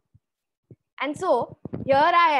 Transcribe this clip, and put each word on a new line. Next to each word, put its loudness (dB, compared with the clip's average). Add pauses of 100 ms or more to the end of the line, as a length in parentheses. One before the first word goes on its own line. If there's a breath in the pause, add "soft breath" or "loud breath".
(1000)
And -8
so -4 (260)
here 2
I 4